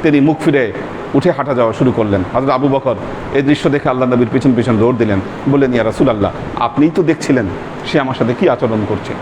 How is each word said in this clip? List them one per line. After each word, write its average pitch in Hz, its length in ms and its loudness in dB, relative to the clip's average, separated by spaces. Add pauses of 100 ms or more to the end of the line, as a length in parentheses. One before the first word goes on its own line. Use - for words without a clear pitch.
তিনি 147 160 4
মুখ 147 200 2
ফিরে 123 340 -2 (400)
উঠে 175 180 2
হাঁটা 139 220 -2
যাওয়া 117 200 2
শুরু 127 180 2
করলেন। 104 320 0 (100)
হযরত 131 160 0
আবু 135 180 2
বকর 131 280 0 (380)
এই 135 80 2
দৃশ্য 147 280 2
দেখে 139 200 0
আল্লাহ 127 200 0
নবীর 123 220 2
পিছন 131 220 2
পিছন 117 240 2
দৌড় 120 200 2
দিলেন, 107 220 2 (300)
বললেন, 135 240 2
"ইয়া 117 100 2
রাসূলুল্লাহ, 110 480 2 (280)
আপনিই 135 300 2
তো 170 140 0
দেখছিলেন 143 420 0 (400)
সে - 140 0
আমার 131 160 -2
সাথে 120 240 0
কী 180 100 4
আচরণ 113 400 0
করছে।" 101 320 -4